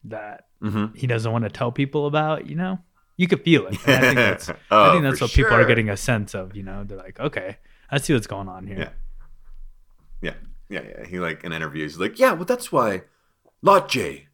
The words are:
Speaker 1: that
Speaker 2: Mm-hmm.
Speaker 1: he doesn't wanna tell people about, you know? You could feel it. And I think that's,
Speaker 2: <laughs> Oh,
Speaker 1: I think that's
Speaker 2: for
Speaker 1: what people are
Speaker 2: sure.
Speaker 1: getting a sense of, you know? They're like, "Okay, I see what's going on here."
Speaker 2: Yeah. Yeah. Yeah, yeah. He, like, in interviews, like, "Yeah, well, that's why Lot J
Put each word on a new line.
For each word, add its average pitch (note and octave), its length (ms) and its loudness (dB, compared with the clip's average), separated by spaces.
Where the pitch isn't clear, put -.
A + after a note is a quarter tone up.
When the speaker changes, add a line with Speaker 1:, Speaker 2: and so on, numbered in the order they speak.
Speaker 1:
that G#2+ 420 -16
Speaker 2:
Mm-hmm. G#2+ 320 -4
Speaker 1:
he - 120 -6
doesn't A#2 260 -2
wanna A2+ 160 -2
tell A#2+ 240 -4
people C#3 340 -2
about, D3+ 400 -2
you D3 80 -14
know? F#3 240 -6
You F3+ 120 0
could F3+ 140 2
feel D#3+ 240 4
it. - 200 -6
And - 100 8
I C3 40 4
think B2+ 160 6
that's, G#2 340 2
Speaker 2:
<laughs> - 200 -10
Oh, G2+ 180 10
Speaker 1:
I - 40 8
think E3 100 6
that's C3+ 160 0
Speaker 2:
for C3 80 0
Speaker 1:
what A#2 60 -4
people - 220 4
are A#2 60 8
Speaker 2:
sure. - 80 6
Speaker 1:
getting A2+ 220 4
a G2 60 -2
sense G#2+ 380 -2
of, G2 220 -10
you G2 60 -12
know? G2 220 -10
They're G2+ 120 -12
like, F#2+ 240 -16
"Okay, A2+ 380 -6
I C#3+ 80 -2
see D3 160 0
what's A2 120 0
going G2 220 -10
on F#2 180 -14
here." G2 120 -10
Speaker 2:
Yeah. D#2 100 -6
Yeah. D#2+ 120 -6
Yeah, C#2 180 -10
yeah. - 80 -16
He, F2+ 120 -8
like, E2+ 260 -6
in F2 80 -8
interviews, D#2 460 -6
like, - 200 -4
"Yeah, B3+ 140 4
well, F3 140 -6
that's B3 260 -4
why A2 300 0
Lot G3 300 4
J D#2+ 440 -4